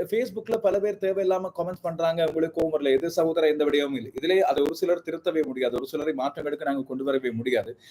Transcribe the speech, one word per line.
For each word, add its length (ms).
Facebookல 540
பல 220
பேர் 180
தேவையில்லாம 540
கமெண்ட்ஸ் 300
பண்றாங்க, 440
உங்களுக்கு 300
கோவம் 160
வரல. 180
எது 200
சகோதரர், 400
எந்த 140
விடயமும் 320
இல்லை. 180
இதிலே 260
அதை 220
ஒரு 120
சிலர் 280
திருத்தவே 440
முடியாது, 280
ஒரு 120
சிலரை 260
மாற்றங்களுக்கு 520
நாங்க 180
கொண்டு 220
வரவே 260
முடியாது, 420